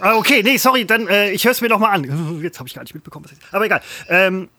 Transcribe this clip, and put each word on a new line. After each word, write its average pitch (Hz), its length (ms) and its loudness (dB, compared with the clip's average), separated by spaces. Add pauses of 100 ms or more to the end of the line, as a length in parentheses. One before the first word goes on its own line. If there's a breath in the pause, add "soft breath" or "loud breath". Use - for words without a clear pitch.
Ah, 208 160 2
okay, 269 280 2
nee, 254 140 4
sorry, 254 260 2
dann, 220 240 0
äh, 202 220 2
ich 208 160 -2
hör's 247 160 2
mir 240 60 0
noch 220 100 2
mal 214 120 2
an. 156 520 -4
Jetzt 170 180 -10
hab 131 60 -14
ich - 80 -16
gar 123 80 -16
nicht - 120 -18
mitbekommen, - 300 -20
was - 80 -20
ich, - 60 -20 (140)
aber 202 120 0
egal. 202 160 0 (280 loud breath)
Ähm, 185 500 2